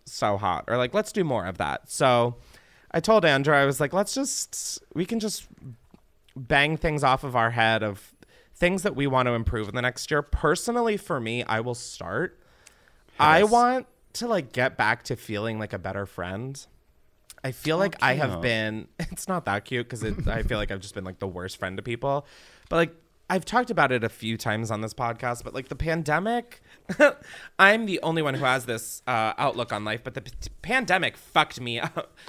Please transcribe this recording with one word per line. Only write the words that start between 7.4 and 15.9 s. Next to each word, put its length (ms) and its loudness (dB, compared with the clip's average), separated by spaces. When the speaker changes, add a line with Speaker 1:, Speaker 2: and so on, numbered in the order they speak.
Speaker 1:
head 320 2
of 320 -6
things 280 0
that 140 -2
we 100 0
want 200 2
to 60 2
improve 360 -2
in 60 -10
the 80 -2
next 280 -4
year." 120 2
Personally, 720 0
for 240 -4
me, 240 -4
I 160 0
will 160 -4
start. 640 -8
I 200 8
Speaker 2:
Yes. 100 6
Speaker 1:
want 360 4
to, 120 -6
like, 260 -2
get 240 0
back 280 2
to 120 -4
feeling 440 -4
like 120 -6
a 60 -8
better 280 -6